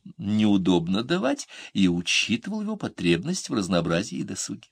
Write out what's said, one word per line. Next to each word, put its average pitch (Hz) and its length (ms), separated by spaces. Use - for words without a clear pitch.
неудобно 98 880
давать, 190 460
и 95 160
учитывал 113 720
его 208 160
потребность 117 720
в 147 40
разнообразии 87 640
и - 40
досуге. 110 480